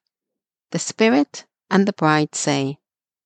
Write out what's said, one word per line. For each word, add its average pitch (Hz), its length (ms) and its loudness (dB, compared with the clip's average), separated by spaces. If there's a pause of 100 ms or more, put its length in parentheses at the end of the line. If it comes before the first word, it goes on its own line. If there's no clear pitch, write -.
(720)
"The 175 80 -6
Spirit - 640 0 (240)
and 202 180 2
the 202 60 -4
bride 151 400 0
say, 139 460 -4 (460)